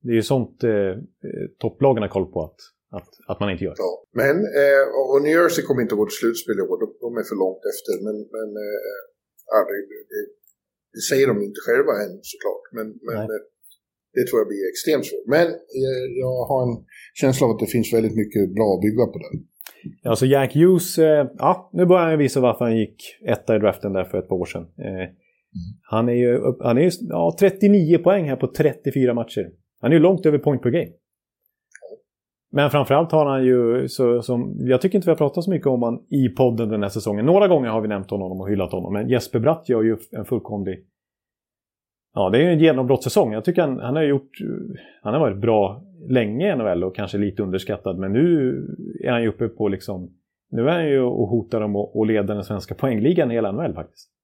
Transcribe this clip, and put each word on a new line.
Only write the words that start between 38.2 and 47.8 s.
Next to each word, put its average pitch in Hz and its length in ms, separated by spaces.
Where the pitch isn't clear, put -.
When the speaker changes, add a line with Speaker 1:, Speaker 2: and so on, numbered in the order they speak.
Speaker 1:
och 95 80
hyllat 98 220
honom. 90 220
Men 107 160
Jesper 123 300
Bratt 156 300
gör 113 140
ju 110 140
en 104 140
fullkomlig... 101 600
Ja, 95 160
det 107 80
är 135 40
ju 175 80
en 165 100
genombrottssäsong. 131 760
Jag 113 120
tycker 180 160
han, 139 180
han 123 160
har 160 80
gjort... 139 280
Han 104 120
har 147 60
varit 101 220
bra 107 420
länge 123 380
i - 40
N 143 80
H 110 80
L 87 160
och 92 120
kanske 101 220
lite 101 260
underskattad. 95 560